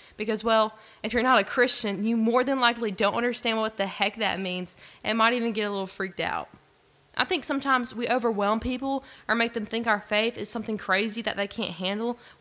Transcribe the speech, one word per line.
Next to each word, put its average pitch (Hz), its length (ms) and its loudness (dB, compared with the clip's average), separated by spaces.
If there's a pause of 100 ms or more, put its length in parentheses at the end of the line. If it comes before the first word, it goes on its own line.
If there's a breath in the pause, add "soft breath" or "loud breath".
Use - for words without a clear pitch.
(160 loud breath)
because, 214 280 -4
well, 220 340 4 (240 loud breath)
if 220 100 -4
you're 233 100 2
not 254 180 6
a 196 40 2
Christian, 208 600 0
you 233 120 2
more 233 280 4
than 269 160 2
likely 233 320 2
don't 208 240 2
understand 233 420 0
what 220 180 -2
the 196 120 0
heck 208 280 -2
that 202 220 0
means 180 380 -6 (260 loud breath)
and 220 160 0
might 226 160 6
even 233 180 0
get 208 140 -2
a 202 40 -2
little 196 180 -2
freaked 190 320 -8
out. 160 280 -2 (680)
I - 80 2
think 349 180 -4
sometimes 269 500 0
we 226 160 -4
overwhelm 220 520 0
people 262 440 -4 (220 loud breath)
or 214 80 0
make 233 180 0
them 208 140 -4
think 226 220 -4
our 208 120 2
faith 220 380 -2
is - 100 -8
something 214 300 -6
crazy 208 440 -2
that - 140 -4
they 202 120 -2
can't 196 260 -6
handle, 208 420 -4 (240 loud breath)